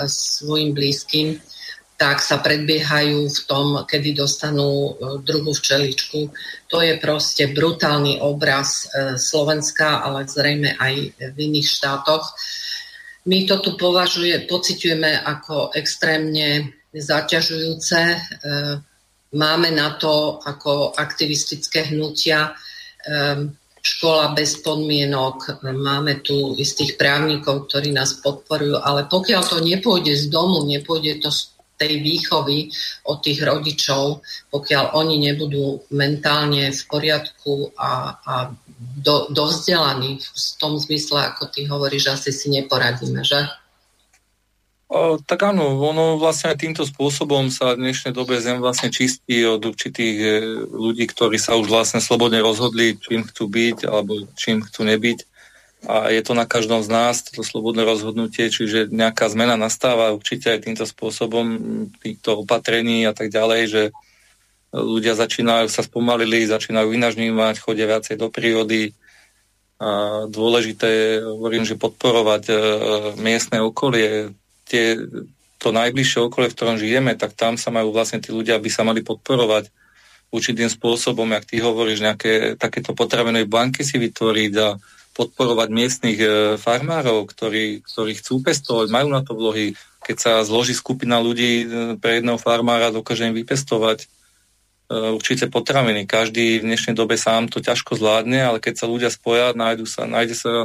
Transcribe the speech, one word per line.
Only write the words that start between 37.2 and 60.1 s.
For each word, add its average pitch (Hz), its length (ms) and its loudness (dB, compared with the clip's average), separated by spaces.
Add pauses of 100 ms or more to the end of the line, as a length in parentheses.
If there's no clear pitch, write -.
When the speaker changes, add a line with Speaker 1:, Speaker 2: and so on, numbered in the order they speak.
Speaker 1:
a, 135 480 -4
a 139 60 -4 (440)
do-, 139 540 0
dovzdelaní 147 880 0
v - 160 -14 (240)
tom 151 180 -2
zmysle, 143 460 -2 (100)
ako 143 140 -10
ty - 220 -10
hovoríš, 143 420 0
asi 135 220 -4
si - 180 -4
neporadíme, 131 720 0
že? 143 220 2 (1400)
Speaker 2:
O, 160 320 2
tak 175 320 0
áno, 151 320 2
ono 160 320 4
vlastne 156 400 2
aj 143 80 -4
týmto 160 240 -2
spôsobom 139 640 0
sa 127 240 0
v 127 80 -4
dnešnej 131 320 -4
dobe 123 240 -2
zem 123 240 -2
vlastne 123 240 0
čistí 120 560 0
od 113 160 2
určitých, 113 640 -4
e, 110 80 2 (320)
ľudí, 117 480 -2
ktorí 110 240 2
sa 113 240 2
už 107 80 0
vlastne 113 320 2
slobodne 117 400 4
rozhodli, 113 560 2
čím 113 320 -4
chcú 104 240 -6
byť 117 320 2
alebo 104 400 -2 (160)
čím 110 240 0
chcú 107 240 -4
nebyť. 113 320 2 (720)
A 110 160 2
je 113 160 2
to - 80 -6
na 117 160 2
každom 113 320 0
z 107 100 -4
nás, 113 300 2
toto - 240 -10
slobodné 113 400 -2
rozhodnutie, 110 640 0
čiže 110 400 0
nejaká 113 400 2
zmena 113 320 2
nastáva 113 560 2